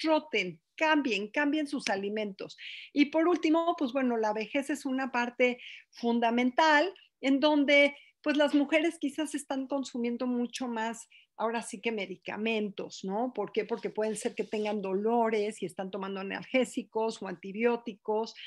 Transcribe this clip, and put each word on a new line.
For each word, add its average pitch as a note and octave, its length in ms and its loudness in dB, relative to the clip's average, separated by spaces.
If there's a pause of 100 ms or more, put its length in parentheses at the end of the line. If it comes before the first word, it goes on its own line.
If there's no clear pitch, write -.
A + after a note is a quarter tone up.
roten, A3+ 560 0 (160)
cambien, C4+ 520 2
cambien D4 380 0
sus C#4 220 -4
alimentos. G3+ 720 -4 (340)
Y C#4+ 140 4
por D#4+ 200 2
último, E4 520 2
pues B3+ 160 -2
bueno, B3 240 0
la G#3+ 160 0
vejez A3 340 -4
es D4 160 -4
una C4 280 -2
parte A#3+ 460 2 (340)
fundamental B3 1000 4 (300)
en C4+ 180 4
donde C#4+ 560 6 (260)
pues D4 140 0
las D4 180 4
mujeres D#4 440 2
quizás D4 360 -4
están C4+ 320 -6
consumiendo B3 600 -4
mucho A#3+ 420 -2
más, A3+ 400 -6 (300)
ahora A3+ 240 -2
sí G3+ 180 -12
que A#3 100 -2
medicamentos, G#3 1120 -4
¿no? A3 320 -4
¿Por G3+ 160 -4
qué? G#3 140 -2
Porque A3 240 -6
pueden G#3+ 260 -2
ser A3+ 200 -4
que A3+ 100 -4
tengan G#3+ 380 -4
dolores G#3+ 800 0
y - 20 -2
están F#3+ 260 -8
tomando G3 300 -6
analgésicos A3 1000 -4
o F#3+ 60 -8
antibióticos, A3 1080 -4 (120)